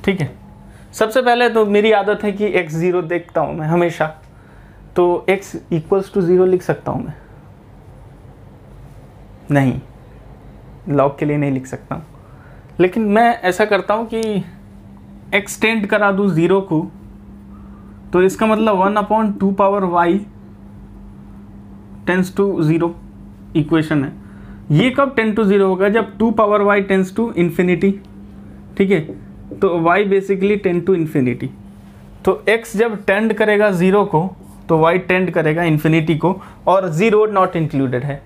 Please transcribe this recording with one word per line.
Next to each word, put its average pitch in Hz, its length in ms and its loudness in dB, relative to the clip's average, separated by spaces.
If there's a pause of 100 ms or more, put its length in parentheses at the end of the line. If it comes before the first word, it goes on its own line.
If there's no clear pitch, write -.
ठीक 190 160 0
है, 135 100 -4 (640)
सबसे 226 280 0
पहले 240 280 4
तो 220 160 2
मेरी 208 260 4
आदत 202 320 2
है 208 80 -2
कि 202 200 -2 (120)
x 160 60 -8
ज़ीरो 170 320 0
देखता 165 400 -4
हूँ 143 160 -4
मैं 156 100 -6
हमेशा, 170 400 0 (880)
तो 175 340 2
x 196 260 -4 (180)
equals 190 400 -2
to 202 100 0
zero 180 240 4
लिख 180 140 2
सकता - 300 -4
हूँ - 140 -6
मैं? - 80 -12 (2500)
नहीं, 135 280 2 (1120)
log 143 300 2
के 156 60 -2
लिए 147 120 -2
नहीं 143 140 0
लिख 131 160 -6
सकता - 280 -12
हूँ, 165 100 -14 (720)
लेकिन 185 240 2
मैं 214 260 4 (120)
ऐसा 180 240 0
करता 202 280 0
हूँ 226 200 -4
कि 220 300 -4 (920)
x - 260 -4
टेंड 220 260 0
करा 208 240 2
दूँ 196 180 0
ज़ीरो 175 320 2
को, 160 260 -4 (1300)
तो 185 80 4
इसका 190 240 2
मतलब 220 340 2
one 202 180 2
upon 214 360 0
two 196 220 0
power 196 260 2 (120)
y 175 240 2 (1900)
tends 185 300 0
to 202 100 2 (160)
zero 160 260 2 (680)
इक्वेशन 156 480 0
है। - 80 -6 (600)
ये 180 180 4
कब 269 260 0
tend 220 200 0
to 226 100 2
zero 196 160 4
होगा, 190 280 2
जब 220 280 0
टू 226 120 2 (100)
power 208 240 4
y 202 180 4
tends 190 340 0
to 226 120 0 (100)
infinity। 180 540 2 (840)
ठीक 196 140 2
है, 185 80 2 (600)
तो 196 100 2 (180)
y 175 100 4 (100)
basically 196 520 0
tend 175 260 -2
to 190 100 2
infinity। 143 520 -2 (800)
तो 196 240 0
x 226 280 -2
जब 208 280 -2
टेंड 214 280 0
करेगा 214 380 2
ज़ीरो 190 340 4
को, 185 300 -2 (340)
तो 160 120 4
y 170 160 4 (100)
टेंड 185 240 0
करेगा 160 320 0
इन्फिनिटी 160 520 2
को, 175 260 -2 (260)
और 185 220 2
ज़ीरो 214 380 2
not 190 280 0
included 135 480 -2
है। 143 220 -8